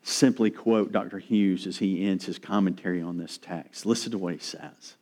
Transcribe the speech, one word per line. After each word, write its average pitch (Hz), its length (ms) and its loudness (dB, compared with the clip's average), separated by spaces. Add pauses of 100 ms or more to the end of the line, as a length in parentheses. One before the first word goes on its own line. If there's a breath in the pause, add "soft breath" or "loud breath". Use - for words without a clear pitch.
simply 117 480 4
quote 110 420 2
Doctor 101 260 -2
Hughes 98 480 2
as 92 120 -6
he 95 260 0
ends 95 220 0
his - 120 -6
commentary 92 640 0
on 87 160 -6
this 82 220 -10
text. - 480 -10
Listen 113 240 0
to 107 80 -4
what 87 160 -4
he - 60 -10
says. - 600 -14